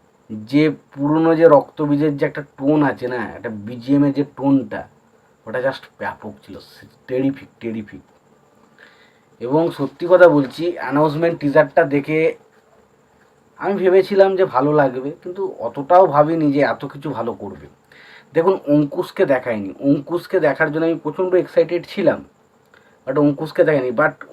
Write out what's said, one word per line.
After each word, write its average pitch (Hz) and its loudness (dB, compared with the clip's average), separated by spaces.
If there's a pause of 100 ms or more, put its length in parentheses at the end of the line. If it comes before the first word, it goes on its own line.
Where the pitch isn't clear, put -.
(300)
যে 123 0
পুরনো 156 -2
যে 165 4
রক্তবীজের 147 2
যে 156 -2
একটা 156 -6
টোন 143 -2
আছে 127 -4
না, 123 -6
একটা 113 -10
বিজিএম 120 -2
এর 139 0
যে 143 -2
টোনটা, 131 -2 (600)
ওটা 127 -6
just 131 -4 (160)
ব্যাপক 104 -12 (120)
ছিল, 92 -18 (500)
টেরিফিক, 135 -4 (100)
টেরিফিক। 110 -12 (1400)
এবং 156 0
সত্যি 147 -8
কথা 180 8
বলছি, 147 2
অ্যানাউন্সমেন্ট 151 -2
টিজারটা 147 2
দেখে 156 -2 (1200)
আমি 185 -4
ভেবেছিলাম 190 4
যে 185 2
ভালো 139 0
লাগবে, 135 0 (120)
কিন্তু 185 -8
অতটাও 175 4
ভাবিনি 151 2
যে 139 0
এত 127 -2
কিছু 143 -12
ভালো 117 -6
করবে। 101 -14 (680)
দেখুন, 175 2
অঙ্কুশকে 147 0
দেখায়নি, 117 -2
অঙ্কুশকে 156 -2
দেখার 160 0
জন্য 160 -2
আমি 165 -2
প্রচণ্ড 180 -4
এক্সাইটেড 165 0
ছিলাম, - -2 (800)
but 135 -2
অঙ্কুশকে 147 0
দেখায়নি। 139 0
But 117 0 (180)